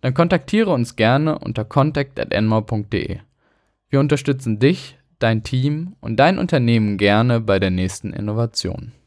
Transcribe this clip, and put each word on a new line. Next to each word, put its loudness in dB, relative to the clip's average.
dann -2
kontaktiere 0
uns -2
gerne 2
unter -6
contact -2
at -4
enmore 2
punkt -6
de. -6
Wir 2
unterstützen 0
dich, 0
dein 0
Team -2
und -6
dein 4
Unternehmen 2
gerne 4
bei 2
der 0
nächsten -4
Innovation. -6